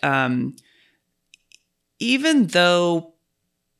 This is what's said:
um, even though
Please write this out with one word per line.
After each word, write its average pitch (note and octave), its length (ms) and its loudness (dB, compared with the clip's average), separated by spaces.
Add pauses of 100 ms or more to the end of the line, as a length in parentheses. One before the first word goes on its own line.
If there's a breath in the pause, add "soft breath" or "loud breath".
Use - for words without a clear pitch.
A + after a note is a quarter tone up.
um, C3 520 -2 (1400 soft breath)
even C4 480 0
though F3 640 0 (680)